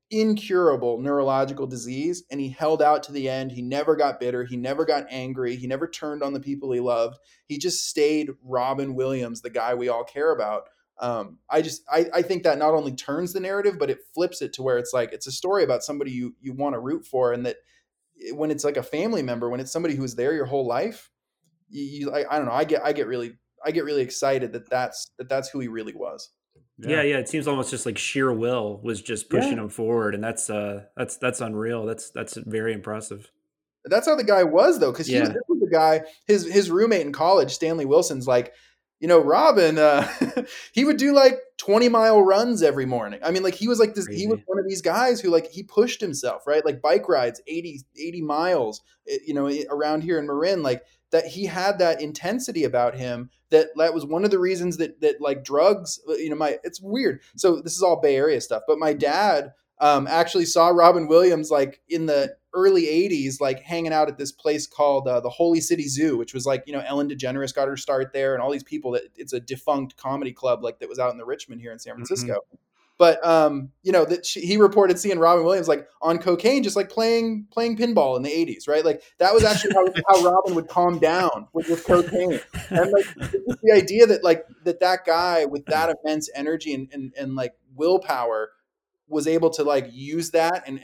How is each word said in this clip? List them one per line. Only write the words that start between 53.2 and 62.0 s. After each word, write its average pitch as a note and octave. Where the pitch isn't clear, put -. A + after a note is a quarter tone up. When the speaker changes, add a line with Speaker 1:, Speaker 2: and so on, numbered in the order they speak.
Speaker 1:
that, D#3
that D#3+
was D3+
one E3
of G#3
the G3
reasons F3+
that, D#3+
that, D3
like, C3+
drugs, E3+
uh, D#3+
you D3+
know, D#3
my, D#3
it's F3
weird. G3
So E3+
this E3
is F3
all E3+
Bay C#3+
Area C#3
stuff, A2
but D3+
my D#3
dad, D3
um, C#3+
actually E3+
saw E3
Robin E3+
Williams, D#3+
like, C#3
in D#3+